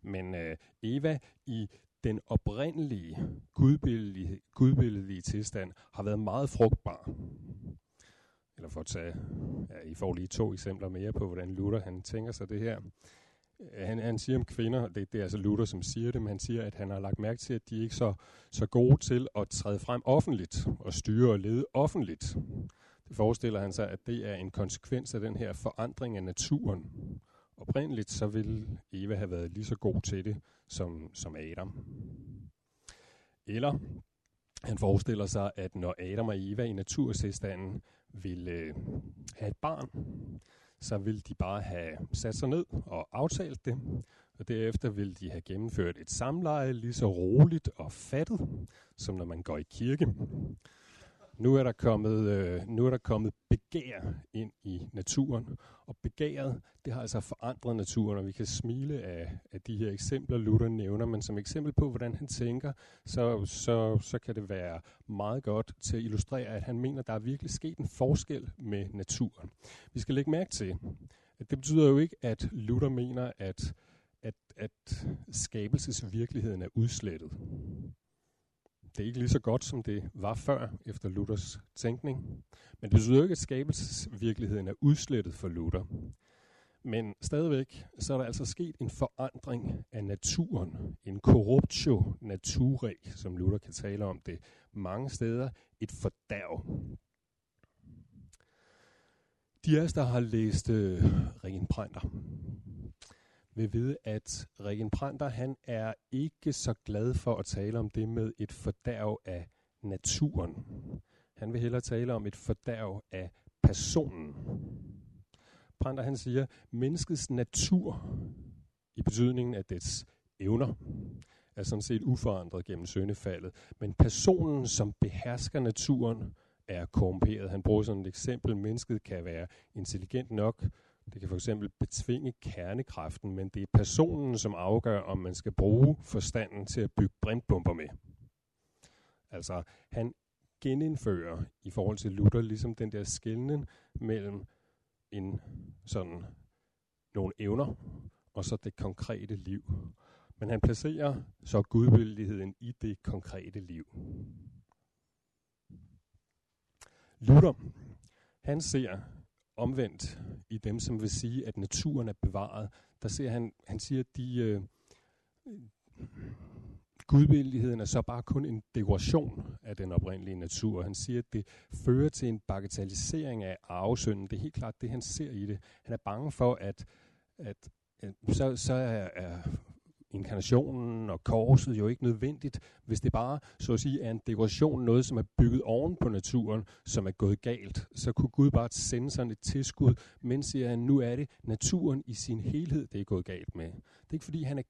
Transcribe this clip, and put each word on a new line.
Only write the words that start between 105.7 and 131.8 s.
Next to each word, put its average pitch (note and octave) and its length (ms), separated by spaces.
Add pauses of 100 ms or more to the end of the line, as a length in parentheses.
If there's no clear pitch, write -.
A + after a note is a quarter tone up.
ikke C#3+ 420
så A#2+ 200
glad A2 400
for A#2+ 220
at G2+ 100
tale G#2 340
om G#2+ 100
det A2 200
med A2+ 280
et G#2 140
fordærv G#2+ 720
af F2 240 (320)
naturen. F#2 840 (680)
Han A2 200
vil A#2 80
hellere A#2+ 200
tale A#2+ 320
om G#2+ 120
et G2+ 100
fordærv A2 760
af F#2 180 (340)
personen. D#2+ 720 (1400)
Pranter, C3+ 240
han C3+ 140
siger, C3 280 (260)
"Menneskets C#3 580
natur, - 880 (760)
i - 60
betydningen B2 540
af F#2+ 100
dets - 400 (340)
evner, A2+ 340 (800)
er G2+ 80
sådan G#2 180
set A2 200
uforandret F#2 640
gennem F2 200
syndefaldet. F#2+ 680 (260)
Men G2+ 140
personen, D3+ 720
som G#2 340
behersker - 580
naturen, A#2 760 (320)
er F2 180
korrumperet." G2 640
Han G2 140
bruger G#2+ 200
sådan G#2 180
et F#2 60
eksempel. B2 500
Mennesket A2 460
kan F2 220
være E2+ 220 (280)
intelligent G#2 560
nok. A2 340 (480)
Det G2 60
kan F#2 100
for F#2 60
eksempel G#2 340
betvinge - 720